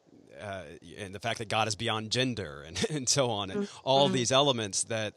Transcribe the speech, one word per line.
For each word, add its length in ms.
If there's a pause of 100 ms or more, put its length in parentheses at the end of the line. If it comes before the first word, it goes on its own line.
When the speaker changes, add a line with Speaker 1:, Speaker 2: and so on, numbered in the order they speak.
(400)
Speaker 1:
uh, 220 (340)
and 180
the 60
fact 180
that 120
God 180
is 80
beyond 340
gender 560
and, 200
<laughs> 40
and 180
so 220
on, 200
and 140
Speaker 2:
Mm-hmm. 200
Speaker 1:
all 240
these 240
elements 520
that, 320